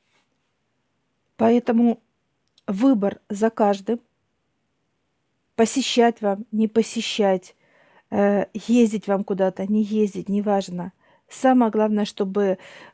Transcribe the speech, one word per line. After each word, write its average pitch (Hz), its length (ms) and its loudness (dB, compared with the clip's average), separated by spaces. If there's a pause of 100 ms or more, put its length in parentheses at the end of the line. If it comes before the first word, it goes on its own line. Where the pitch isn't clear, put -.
(1400)
Поэтому 233 640 2 (680)
выбор 202 520 0 (100)
за 214 200 0
каждым. 208 500 0 (1600)
Посещать 233 640 2
вам, 202 300 -4
не 220 160 0
посещать, 214 880 -2 (560)
э, 202 420 2
ездить 220 540 0
вам 196 160 0
куда-то, 190 440 -2
не 214 160 0
ездить, 202 460 -2
неважно. 196 640 -4 (360)
Самое 254 420 2
главное, 214 340 0
чтобы 196 520 -2 (360)